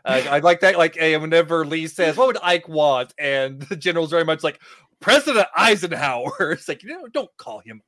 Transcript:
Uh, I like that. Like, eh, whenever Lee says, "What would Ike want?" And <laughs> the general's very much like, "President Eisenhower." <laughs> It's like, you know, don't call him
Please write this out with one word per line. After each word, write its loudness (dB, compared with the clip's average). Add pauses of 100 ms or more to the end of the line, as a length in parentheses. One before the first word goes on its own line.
Uh, 0
I 2
like 4
that. 4
Like, 2
eh, 2
whenever 2
Lee -6
says, -2
"What 4
would 0
Ike 0
want?" 0
And -4
<laughs> -16
the -8
general's -2
very 2
much -2
like, -4 (420)
"President 2
Eisenhower." 0
<laughs> - (120)
It's -10
like, -8
you -20
know, -16
don't -8
call -16
him -20